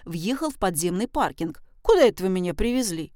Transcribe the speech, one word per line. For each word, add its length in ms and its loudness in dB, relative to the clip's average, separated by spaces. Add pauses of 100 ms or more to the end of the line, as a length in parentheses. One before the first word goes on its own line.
въехал 460 -4
в 80 -10
подземный 500 -2
паркинг. 540 -4 (220)
Куда 180 6
это 220 4
вы 60 0
меня 240 -2
привезли? 640 -2